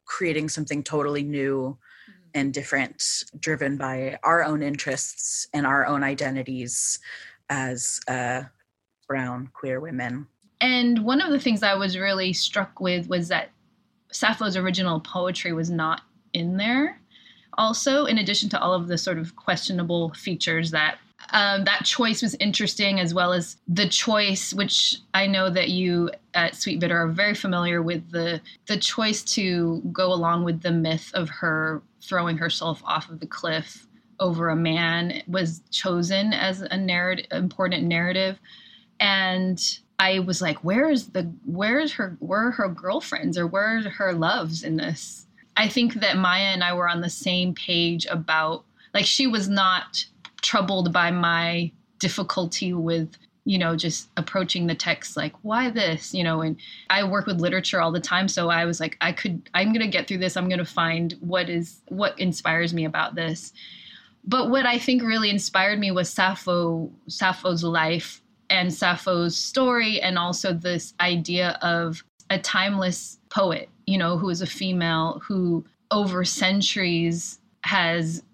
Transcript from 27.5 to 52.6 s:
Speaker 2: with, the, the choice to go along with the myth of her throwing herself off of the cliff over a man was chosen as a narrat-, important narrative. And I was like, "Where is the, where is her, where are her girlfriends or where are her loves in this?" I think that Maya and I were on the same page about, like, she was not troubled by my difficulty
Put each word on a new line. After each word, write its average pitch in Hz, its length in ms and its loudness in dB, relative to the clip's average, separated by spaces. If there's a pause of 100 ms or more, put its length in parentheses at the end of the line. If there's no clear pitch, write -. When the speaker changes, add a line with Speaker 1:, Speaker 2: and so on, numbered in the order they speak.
Speaker 2:
with, 165 300 -4
the, 170 300 -2 (260)
the 208 100 -2
choice 214 460 0 (120)
to 170 460 0 (100)
go 185 220 2
along 170 300 2
with 165 180 -2
the 175 100 0
myth 160 420 0
of 160 160 -2
her 156 520 -2 (200)
throwing 170 360 -2
herself 165 480 -2
off 160 240 -2
of 160 100 -14
the 190 80 -10
cliff - 600 -6 (320)
over 170 300 2
a 160 60 2
man 165 720 0
was 175 340 -2 (100)
chosen 190 640 0
as 190 280 0
a - 80 -8
narrat-, 185 640 0
important 180 520 0
narrative. 180 560 2 (600)
And 185 640 2 (380)
I 190 200 4
was 180 220 -2
like, 156 220 -2
"Where 233 260 4
is 262 200 2
the, 185 140 -2 (220)
where 208 340 0
is 302 140 -2
her, 185 260 -4
where 202 280 0
are 247 40 0
her 208 180 0
girlfriends 180 680 -2
or 170 100 0
where 208 300 2
are 220 40 -2
her 190 320 -2
loves 165 500 0
in 160 140 0
this?" - 500 -6 (280)
I 214 120 4
think 233 280 2
that 196 220 2
Maya 185 360 4
and 180 100 0
I 175 100 2
were 175 160 2
on 170 120 0
the 175 80 -4
same 180 440 0
page 170 520 0
about, 160 580 0 (300)
like, 202 120 2
she - 200 2
was 208 240 0
not 190 560 2 (360)
troubled 185 520 2
by 175 160 4
my 170 600 2 (260)
difficulty 180 760 -2